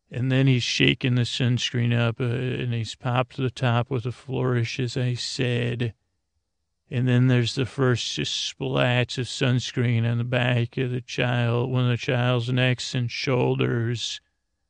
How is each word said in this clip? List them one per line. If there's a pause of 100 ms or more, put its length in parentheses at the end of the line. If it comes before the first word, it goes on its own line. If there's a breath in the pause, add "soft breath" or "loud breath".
And
then
he's
shaking
the
sunscreen
up,
uh,
and
he's
popped
the
top
with
a
flourish,
as
I
said. (960)
And
then
there's
the
first
just
splats
of
sunscreen
on
the
back
of
the
child,
one
of
the
child's
necks
and
shoulders. (500)